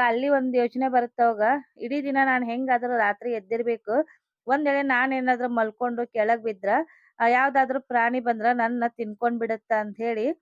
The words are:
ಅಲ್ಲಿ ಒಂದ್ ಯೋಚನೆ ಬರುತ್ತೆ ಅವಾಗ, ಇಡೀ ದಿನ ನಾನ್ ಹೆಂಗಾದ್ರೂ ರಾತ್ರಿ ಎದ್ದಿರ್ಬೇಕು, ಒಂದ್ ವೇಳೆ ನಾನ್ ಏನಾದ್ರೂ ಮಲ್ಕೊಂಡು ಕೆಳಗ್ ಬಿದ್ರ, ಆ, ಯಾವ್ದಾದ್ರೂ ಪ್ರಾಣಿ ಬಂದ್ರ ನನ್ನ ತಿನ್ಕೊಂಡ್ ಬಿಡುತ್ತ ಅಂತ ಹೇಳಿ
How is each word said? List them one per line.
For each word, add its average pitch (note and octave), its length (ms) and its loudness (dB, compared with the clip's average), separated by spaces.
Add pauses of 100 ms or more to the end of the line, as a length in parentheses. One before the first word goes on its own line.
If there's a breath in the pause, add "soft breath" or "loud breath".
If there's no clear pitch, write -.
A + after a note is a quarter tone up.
ಅಲ್ಲಿ A#3+ 260 2
ಒಂದ್ B3+ 260 2
ಯೋಚನೆ B3 320 0
ಬರುತ್ತೆ B3 360 0
ಅವಾಗ, A3+ 180 2 (360)
ಇಡೀ C4 260 -4
ದಿನ C4+ 220 -2
ನಾನ್ B3+ 180 0
ಹೆಂಗಾದ್ರೂ B3 540 -2
ರಾತ್ರಿ G#3+ 360 -2
ಎದ್ದಿರ್ಬೇಕು, A3+ 760 -2 (400 soft breath)
ಒಂದ್ C#4+ 180 0
ವೇಳೆ C#4 160 2
ನಾನ್ C4+ 320 0
ಏನಾದ್ರೂ B3+ 360 0
ಮಲ್ಕೊಂಡು A#3 580 -2
ಕೆಳಗ್ A3 360 0
ಬಿದ್ರ, G3+ 260 -4 (500 soft breath)
ಆ, A#3 80 2
ಯಾವ್ದಾದ್ರೂ C4 520 2
ಪ್ರಾಣಿ A#3+ 400 0
ಬಂದ್ರ A3+ 340 -2
ನನ್ನ A#3+ 340 -2
ತಿನ್ಕೊಂಡ್ A#3 520 -4
ಬಿಡುತ್ತ A3+ 340 -4
ಅಂತ G#3 240 -2
ಹೇಳಿ A3+ 320 -2 (120)